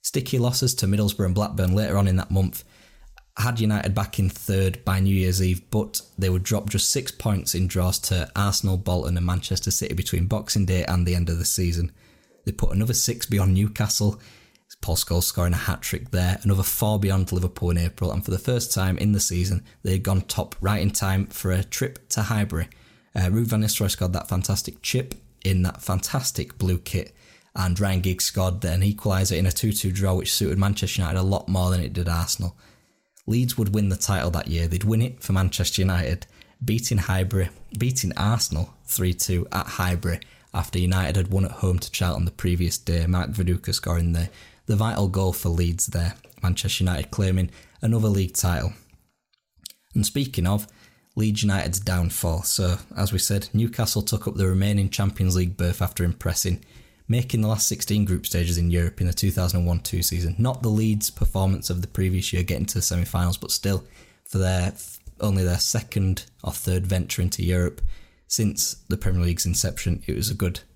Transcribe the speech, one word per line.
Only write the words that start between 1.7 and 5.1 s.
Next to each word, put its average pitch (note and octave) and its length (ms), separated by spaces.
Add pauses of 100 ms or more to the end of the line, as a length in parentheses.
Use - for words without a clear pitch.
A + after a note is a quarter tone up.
later G2 240
on G2+ 100
in F#2 80
that - 140
month F#2+ 340 (720)
had A#2 220
United G#2+ 360
back G2+ 240
in F#2+ 100
third F#2+ 560
by F#2+ 160
New G2 140